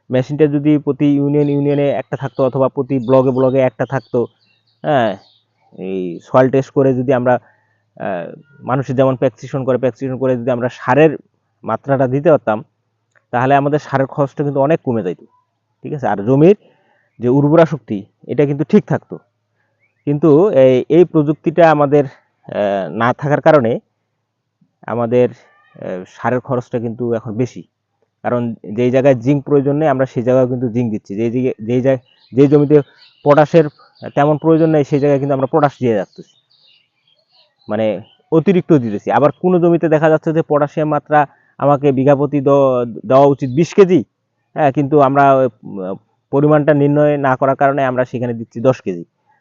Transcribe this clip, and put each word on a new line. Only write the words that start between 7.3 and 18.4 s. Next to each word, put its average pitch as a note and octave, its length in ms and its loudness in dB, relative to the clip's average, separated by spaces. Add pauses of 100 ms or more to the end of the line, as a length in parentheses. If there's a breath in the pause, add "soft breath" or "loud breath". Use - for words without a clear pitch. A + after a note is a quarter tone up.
আহ, E2+ 360 -8 (260)
মানুষের B2+ 360 -6
যেমন C3 200 2
প্রেসক্রিপশন C3 480 -6
করে, B2+ 140 0
প্রেসক্রিপশন B2+ 400 -6
করে B2+ 200 -2
যদি A#2 140 -6
আমরা A#2+ 180 -4
সারের C#3 480 0 (460)
মাত্রাটা B2+ 440 -4
দিতে C#3+ 220 -2
পারতাম, A2+ 340 0 (680)
তাহলে C3 240 0
আমাদের C#3+ 240 0
সারের C3+ 280 -4
খরচটা D3 360 -4
কিন্তু C#3+ 160 -4
অনেক D3+ 240 0
কমে A2+ 200 -2
যাইত। F2 200 -8 (600)
ঠিক C3+ 100 -12
আছে? C3 140 -6
আর G2+ 180 -4
জমির D3 320 4 (640)
যে A#2 100 -2
উর্বরা D3 360 2
শক্তি, A2 400 -8 (220)
এটা C#3 180 0